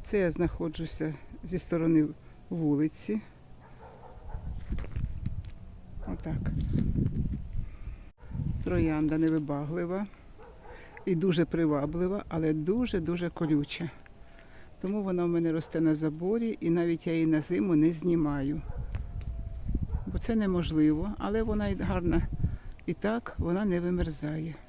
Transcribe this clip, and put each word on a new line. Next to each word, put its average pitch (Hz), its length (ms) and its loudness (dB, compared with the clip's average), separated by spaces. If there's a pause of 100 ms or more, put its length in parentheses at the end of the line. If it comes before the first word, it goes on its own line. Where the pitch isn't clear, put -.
Це - 160 0
я 180 120 4
знаходжуся 160 800 -2 (300)
зі 175 160 -4
сторони 160 460 4 (440)
вулиці. 160 720 0 (2750)
Отак. 175 440 -4 (2000)
Троянда 156 540 2
невибаглива 160 880 0 (1000)
і 190 100 2
дуже 170 300 4
приваблива, 165 840 0
але 160 260 2
дуже-дуже 175 760 0
колюча. 156 600 0 (920)
Тому 202 220 -2
вона 180 220 2
в - 20 4
мене 170 240 4
росте 160 300 0
на 156 140 6
заборі, 175 680 0
і 170 80 2
навіть 170 380 2
я 170 60 2
її 165 120 4
на 156 160 4
зиму 180 340 2
не 156 180 6
знімаю. 151 680 2 (1500)
Бо 185 100 -4
це - 180 0
неможливо, 165 840 4
але 214 260 0
вона 214 240 2
і 196 80 2
гарна 175 520 2 (580)
і 175 80 0
так, 220 440 -2
вона 180 280 0
не 180 140 2
вимерзає. 165 760 -2 (120)